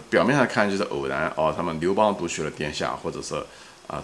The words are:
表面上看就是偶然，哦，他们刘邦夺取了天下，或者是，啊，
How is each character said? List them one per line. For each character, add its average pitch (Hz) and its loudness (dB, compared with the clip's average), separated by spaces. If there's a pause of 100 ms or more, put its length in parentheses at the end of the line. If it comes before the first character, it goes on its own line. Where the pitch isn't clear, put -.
表 101 6
面 131 4
上 127 6
看 104 2
就 98 0
是 98 0
偶 67 -4
然， 71 0
哦， 78 2
他 85 -4
们 82 -4
刘 90 2
邦 101 4
夺 85 -4
取 80 -4
了 76 -4
天 76 -6
下， 71 -4
或 78 -6
者 69 -8
是， - -8 (540)
啊， 73 -8